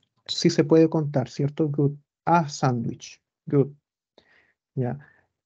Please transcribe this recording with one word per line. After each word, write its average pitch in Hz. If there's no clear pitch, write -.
sí -
se 165
puede 160
contar, 147
¿cierto? 147
Good. 143
A 160
sandwich. -
Good. 143
¿Ya? 131